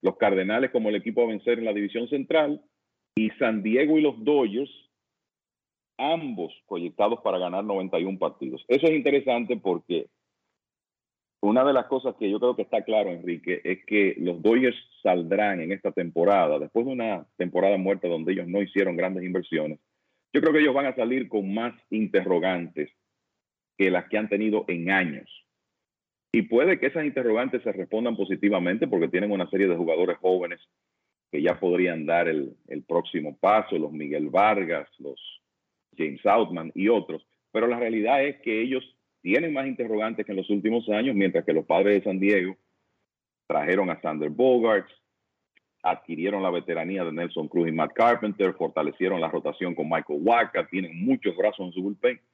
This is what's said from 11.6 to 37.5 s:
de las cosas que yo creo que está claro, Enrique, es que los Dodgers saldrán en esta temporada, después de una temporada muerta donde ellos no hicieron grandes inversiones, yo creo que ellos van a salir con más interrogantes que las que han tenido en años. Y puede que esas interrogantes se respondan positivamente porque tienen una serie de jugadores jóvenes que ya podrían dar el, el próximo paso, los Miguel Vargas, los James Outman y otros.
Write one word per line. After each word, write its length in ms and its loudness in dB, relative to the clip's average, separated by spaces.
de 80 4
las 140 2
cosas 300 -2
que 140 -2
yo 100 0
creo 180 2
que 60 -2
está 200 -2
claro, 280 0
Enrique, 520 -6
es 220 -6
que 320 2
los 240 -4
Dodgers 340 4
saldrán 600 0
en 100 -4
esta 220 -4
temporada, 680 2
después 260 -2
de 60 -4
una 340 -4
temporada 400 2
muerta 320 -2
donde 240 -2
ellos 140 -4
no 140 -2
hicieron 360 0
grandes 260 -4
inversiones, 560 -4
yo 80 4
creo 100 4
que 80 4
ellos 140 4
van 140 2
a 80 -4
salir 340 -2
con 240 -2
más 200 -4
interrogantes 1000 0
que 120 4
las 200 0
que 80 -2
han 100 -2
tenido 400 0
en 240 -4
años. 380 -2
Y 100 4
puede 360 4
que 80 -2
esas 180 -2
interrogantes 580 0
se 80 -2
respondan 460 -2
positivamente 720 0
porque 200 0
tienen 240 -2
una 180 -2
serie 180 2
de 100 2
jugadores 400 0
jóvenes 420 0
que 100 -2
ya 180 0
podrían 460 0
dar 220 2
el, 280 -4
el 160 -10
próximo 540 -4
paso, 420 2
los 140 -6
Miguel 360 -4
Vargas, 600 2
los 200 -14
James 280 -6
Outman 500 2
y 140 0
otros. 360 0